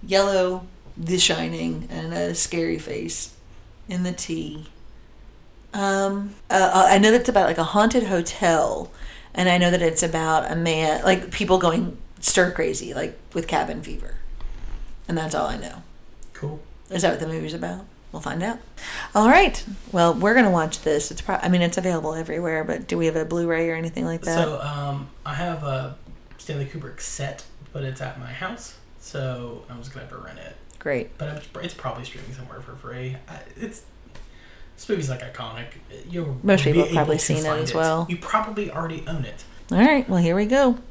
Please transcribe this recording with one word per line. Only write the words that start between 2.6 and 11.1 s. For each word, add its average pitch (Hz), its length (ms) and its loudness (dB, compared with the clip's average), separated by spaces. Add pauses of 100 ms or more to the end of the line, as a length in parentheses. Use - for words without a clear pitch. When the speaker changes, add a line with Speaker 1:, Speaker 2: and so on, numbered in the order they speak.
Speaker 1:
face - 580 -8 (540)
in 180 140 -4
the 180 80 -2
T. 156 560 -8 (1040)
Um, 196 640 0 (140)
uh, - 40 2 (200)
uh, 185 140 8
I 196 100 8
know 214 140 8
that's 240 180 6
about, 202 180 6
like, 165 100 0
a 170 60 2
haunted 220 400 4
hotel, 170 880 2 (420)
and 180 160 2
I 180 80 6
know 180 140 6
that 175 100 2
it's 160 220 2
about 160 480 2
a 160 40 -2
man, 160 480 2
like, 185 280 2